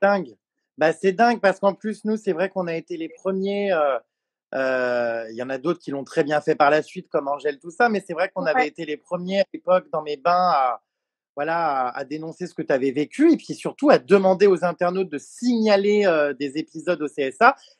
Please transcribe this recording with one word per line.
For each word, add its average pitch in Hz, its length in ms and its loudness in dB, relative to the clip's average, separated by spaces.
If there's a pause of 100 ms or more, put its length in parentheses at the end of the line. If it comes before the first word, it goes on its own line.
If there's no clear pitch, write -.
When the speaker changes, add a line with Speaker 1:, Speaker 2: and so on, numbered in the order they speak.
Speaker 1:
dingue. 190 340 0 (440)
Bah, 156 140 2
c'est 190 180 0
dingue 233 280 2
parce 190 200 2
qu'en 196 160 2
plus, 214 300 -10
nous, 214 120 -2
c'est 202 160 -4
vrai 185 160 -2
qu'on 185 160 -6
a 165 100 -4
été 165 220 -8
les 160 120 -8
premiers, 196 600 -4
euh, 147 280 2 (560)
euh, 123 760 -2
il 113 60 -16
y 123 80 -8
en 127 80 -8
a 135 80 -6
d'autres 160 200 -4
qui - 120 -12
l'ont 139 120 -8
très 160 200 -4
bien 147 180 -2
fait 156 140 -2
par 147 160 4
la 151 100 2
suite, - 260 -16
comme 143 200 -4
Angèle, 143 320 -6
tout 170 120 -16
ça, 240 160 2
mais 208 180 -2
c'est 175 80 -12
vrai 180 200 -4
qu'on 180 120 -8
Speaker 2:
Ouais. 156 60 0
Speaker 1:
avait 151 160 0
été 165 160 -12
les 151 140 -6
premiers 185 440 -4
à - 120 0
l'époque 180 400 0
dans 156 80 -2
mes 147 160 -8
bains 175 360 2
à, 127 280 0 (560)
voilà, 147 500 -2
à, 120 100 -8
à 139 80 -8
dénoncer 156 420 -10
ce - 60 -20
que - 80 -8
t'avais 135 300 0
vécu 196 420 2
et - 20 4
puis - 200 -8
surtout 269 340 -2
à 190 80 10
demander 190 500 4
aux 175 160 2
internautes 180 460 -2
de 147 80 -8
signaler, 208 880 2
euh, 147 280 2
des 139 240 -8
épisodes 156 440 -6
au 147 80 -4
C 143 140 -6
S 135 180 -6
A. 254 140 6 (240)